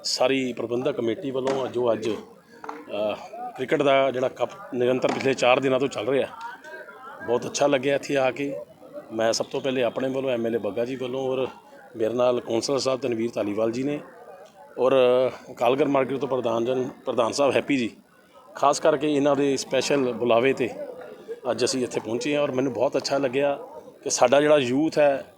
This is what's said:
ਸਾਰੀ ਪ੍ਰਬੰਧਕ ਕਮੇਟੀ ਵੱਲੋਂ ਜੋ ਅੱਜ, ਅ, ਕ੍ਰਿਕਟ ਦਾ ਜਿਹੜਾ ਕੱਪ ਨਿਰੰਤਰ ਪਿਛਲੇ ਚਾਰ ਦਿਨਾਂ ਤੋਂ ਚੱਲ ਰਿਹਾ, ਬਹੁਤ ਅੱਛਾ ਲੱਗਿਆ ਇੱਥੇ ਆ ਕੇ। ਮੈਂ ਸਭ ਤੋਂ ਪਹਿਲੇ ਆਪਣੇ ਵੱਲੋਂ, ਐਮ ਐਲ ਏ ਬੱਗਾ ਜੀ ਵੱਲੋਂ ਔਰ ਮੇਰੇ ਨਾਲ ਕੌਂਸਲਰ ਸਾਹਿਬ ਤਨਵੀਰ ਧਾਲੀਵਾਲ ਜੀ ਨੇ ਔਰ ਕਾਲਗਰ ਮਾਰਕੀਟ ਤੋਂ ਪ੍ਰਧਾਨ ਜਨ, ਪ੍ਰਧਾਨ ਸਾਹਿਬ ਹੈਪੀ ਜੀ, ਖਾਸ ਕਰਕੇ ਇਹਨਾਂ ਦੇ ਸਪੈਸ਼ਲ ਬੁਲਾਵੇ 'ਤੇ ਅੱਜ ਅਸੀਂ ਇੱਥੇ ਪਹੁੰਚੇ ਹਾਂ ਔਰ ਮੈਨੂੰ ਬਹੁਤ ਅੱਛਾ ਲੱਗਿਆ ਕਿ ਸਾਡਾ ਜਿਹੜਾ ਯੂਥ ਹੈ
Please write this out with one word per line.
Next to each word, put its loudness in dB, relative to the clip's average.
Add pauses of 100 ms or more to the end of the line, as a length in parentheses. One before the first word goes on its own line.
ਸਾਰੀ 0
ਪ੍ਰਬੰਧਕ -2
ਕਮੇਟੀ -2
ਵੱਲੋਂ -2
ਜੋ 0
ਅੱਜ, -2
ਅ, -8 (420)
ਕ੍ਰਿਕਟ 0
ਦਾ 4
ਜਿਹੜਾ 0
ਕੱਪ -4 (240)
ਨਿਰੰਤਰ 2
ਪਿਛਲੇ 0
ਚਾਰ 4
ਦਿਨਾਂ 2
ਤੋਂ 0
ਚੱਲ -4
ਰਿਹਾ, 0 (1000)
ਬਹੁਤ -2
ਅੱਛਾ 0
ਲੱਗਿਆ 0
ਇੱਥੇ -2
ਆ 2
ਕੇ। -6 (580)
ਮੈਂ 2
ਸਭ -2
ਤੋਂ -6
ਪਹਿਲੇ 0
ਆਪਣੇ -2
ਵੱਲੋਂ, -4
ਐਮ 0
ਐਲ 0
ਏ 0
ਬੱਗਾ -2
ਜੀ -8
ਵੱਲੋਂ -6
ਔਰ -2 (480)
ਮੇਰੇ 0
ਨਾਲ 4
ਕੌਂਸਲਰ 0
ਸਾਹਿਬ 0
ਤਨਵੀਰ -2
ਧਾਲੀਵਾਲ 0
ਜੀ -4
ਨੇ -4 (800)
ਔਰ 4 (640)
ਕਾਲਗਰ 4
ਮਾਰਕੀਟ 0
ਤੋਂ -4
ਪ੍ਰਧਾਨ 0
ਜਨ, -2 (160)
ਪ੍ਰਧਾਨ 0
ਸਾਹਿਬ 2
ਹੈਪੀ 2
ਜੀ, 0 (680)
ਖਾਸ 2
ਕਰਕੇ 2
ਇਹਨਾਂ 4
ਦੇ 2
ਸਪੈਸ਼ਲ 0
ਬੁਲਾਵੇ 4
'ਤੇ -2 (840)
ਅੱਜ 0
ਅਸੀਂ 0
ਇੱਥੇ -4
ਪਹੁੰਚੇ -4
ਹਾਂ 2
ਔਰ -2
ਮੈਨੂੰ -2
ਬਹੁਤ 0
ਅੱਛਾ -2
ਲੱਗਿਆ 0 (440)
ਕਿ -6
ਸਾਡਾ 6
ਜਿਹੜਾ 6
ਯੂਥ 0
ਹੈ 2 (120)